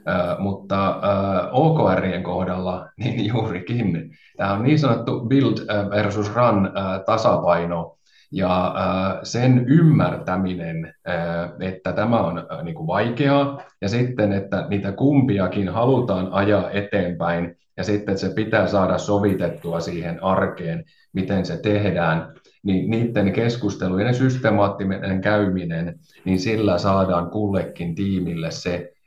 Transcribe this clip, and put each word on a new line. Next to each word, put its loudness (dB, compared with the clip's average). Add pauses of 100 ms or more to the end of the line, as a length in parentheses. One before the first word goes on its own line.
Ää, 0
mutta, -2
ää, 0
O 4
K 4
Rien -2
kohdalla, -4
<laughs> -20
niin -2
juurikin, -2 (260)
tää -2
on -2
niin 4
sanottu 0
build, 4 (120)
ää, -2
versus 0
run, 4
ää, -2
tasapaino. 0 (360)
Ja, 0
ää, -2
sen 2
ymmärtäminen, 2 (120)
ää, -4 (100)
että -6
tämä 2
on, -4
ää, -10
niinku -8
vaikeaa, 0 (220)
ja -4
sitten, 0
että -4
niitä -2
kumpiakin 2
halutaan 2
ajaa 2
eteenpäin, -2 (200)
ja -6
sitten, 0
että -2
se -4
pitää 2
saada 2
sovitettua 0
siihen -6
arkeen, -2 (280)
miten -2
se -6
tehdään, 0 (300)
niin 0
niiden 0
keskustelujen 0
systemaattinen 0
käyminen, 0 (260)
niin 2
sillä 2
saadaan 2
kullekin -2
tiimille -2
se, -6 (140)